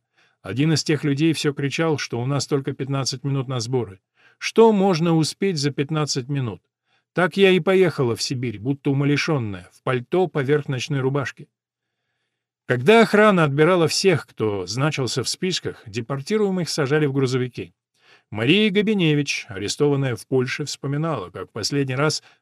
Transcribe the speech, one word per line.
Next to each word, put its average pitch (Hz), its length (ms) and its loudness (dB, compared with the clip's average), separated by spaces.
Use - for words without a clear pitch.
Один 131 300 -2
из 143 120 0
тех 147 200 -2
людей 151 280 0
всё 143 220 -2
кричал, 147 420 -2
что - 240 -6
у 120 60 -4
нас 139 200 -2
только 139 260 -4
пятнадцать 135 520 -6
минут 139 240 -2
на 127 120 -6
сборы. 110 400 -4
Что 226 340 4
можно 175 440 2
успеть 160 420 0
за 139 120 0
пятнадцать 143 580 -4
минут? 127 340 -4
Так 180 220 0
я 190 140 6
и 185 100 4
поехала 160 540 2
в - 80 -6
Сибирь, 120 360 -6
будто 139 320 -4
умалишённая, 139 840 -2
в - 100 -20
пальто 127 460 0
поверх 147 400 -2
ночной 135 320 -4
рубашки. 135 480 -4
Когда 139 360 4
охрана 202 420 6
отбирала 156 440 4
всех, - 380 0
кто 101 400 -4
значился 127 580 -2
в - 40 -6
списках, - 580 -6
депортируемых 151 800 -2
сажали 151 380 0
в 135 60 -2
грузовики. 127 600 -2
Мария 170 400 2
Габиневич, 180 800 0
арестованная 135 640 -2
в - 120 -12
Польше, 131 400 -2
вспоминала, 139 640 -6
как 92 200 -14
последний 131 440 -2
раз 151 280 -2